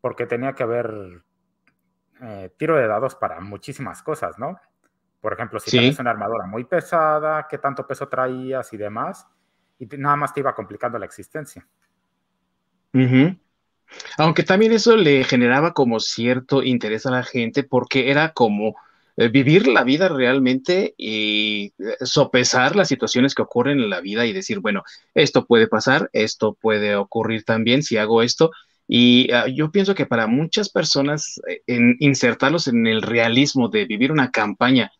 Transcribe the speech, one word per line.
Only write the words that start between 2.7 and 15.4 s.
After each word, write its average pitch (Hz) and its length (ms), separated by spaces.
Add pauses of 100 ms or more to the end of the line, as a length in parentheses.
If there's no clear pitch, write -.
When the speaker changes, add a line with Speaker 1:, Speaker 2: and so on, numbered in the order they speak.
Speaker 1:
de 120 100
dados 110 280
para 85 240
muchísimas 101 640
cosas, 110 360
¿no? 160 200 (640)
Por 107 120
ejemplo, 110 260
si - 120
Speaker 2:
Sí. - 20
Speaker 1:
traes 131 260
una 120 120
armadura 107 360
muy 113 180
pesada, 156 840
qué 147 100
tanto 139 280
peso 135 220
traías 127 640
y 107 40
demás, 110 500 (520)
y 123 80
te, 147 100
nada 143 200
más 143 160
te 143 80
iba 131 140
complicando 110 440
la 98 60
existencia. - 600 (1300)
Speaker 2:
Ujú. 131 440 (800)
Aunque 160 260
también 220 300
eso 220 240
le 143 280
generaba 131 480